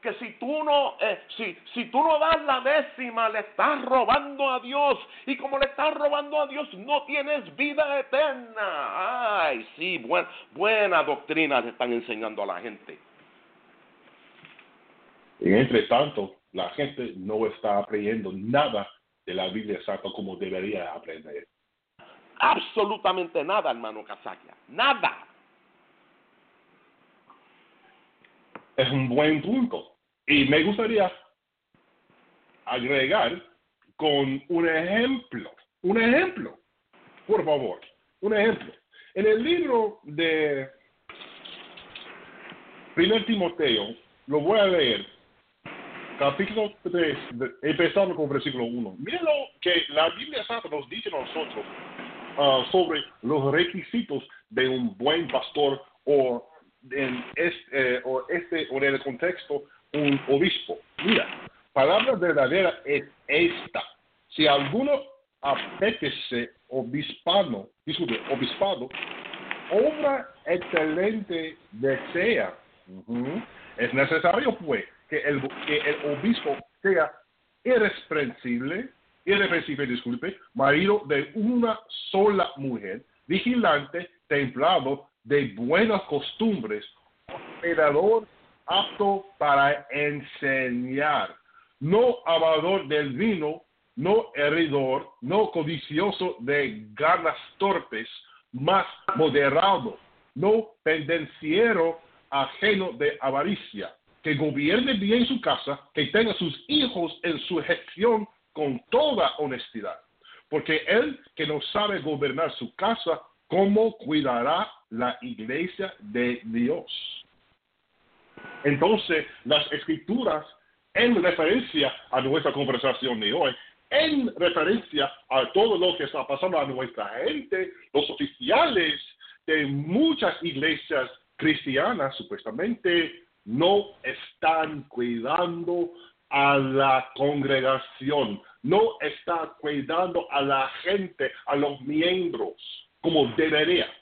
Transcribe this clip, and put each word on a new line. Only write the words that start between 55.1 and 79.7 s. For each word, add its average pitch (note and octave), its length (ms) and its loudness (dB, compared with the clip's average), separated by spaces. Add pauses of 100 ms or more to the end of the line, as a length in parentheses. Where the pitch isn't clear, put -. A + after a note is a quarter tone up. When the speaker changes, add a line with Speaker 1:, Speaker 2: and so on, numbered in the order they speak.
Speaker 2:
pastor C3+ 560 0 (220)
o C3 420 4 (440)
en B2+ 320 -4 (120)
este, E3+ 260 -2 (100)
eh, B2+ 340 0
o C3 240 -2
este, E3+ 420 -4
o C3 60 -2
en C3+ 60 0
el C3+ 200 0
contexto, C#3+ 600 -4 (300)
un C#3+ 260 2 (100)
obispo. - 500 0 (260)
Mira, G#3+ 220 2 (460)
palabra G3+ 400 4
verdadera E3+ 720 2
es C#3+ 180 0 (240)
esta: E3 560 0 (460)
"Si D3+ 180 2
alguno F#3 540 2 (400)
apetece C#3 1080 -2 (180)
obispano", C3 1000 -2 (180)
disculpe, C#3 340 -4 (120)
"obispado, C3+ 580 -2 (800)
obra C#4 580 2 (180)
excelente F3 1120 -2 (140)
desea". C3+ 840 0 (320)
Ujú. A#2+ 540 -6 (360)
Es A#2 160 -2
necesario, E3+ 640 2
pues, C3+ 260 -4 (240)
que D3+ 120 -4
el, C#3 220 0 (260)
que D3+ 100 0
el D3 400 -2
obispo - 400 0 (240)
sea E3+ 300 2 (520)
irreprensible, D#3+ 1300 0 (360)
irreprensible, E3+ 600 0